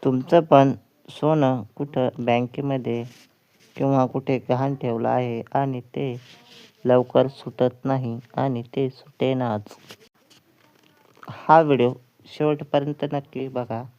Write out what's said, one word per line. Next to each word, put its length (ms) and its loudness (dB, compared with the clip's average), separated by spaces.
तुमचं 380 4
पण 300 6
सोनं 520 0
कुठं 340 -4
बँकेमध्ये 840 -2
किंवा 300 2
कुठे 320 -4
गहाण 260 0
ठेवलं 340 -2
आहे 320 -2
आणि 300 -2
ते 400 -8
लवकर 420 4
सुटत 580 -4
नाही 340 -4
आणि 280 -2
ते 140 -2
सुटेनाच. 880 -4
हा 320 4
व्हिडिओ 320 4
शेवटपर्यंत 880 -2
नक्की 340 -8
बघा 360 -6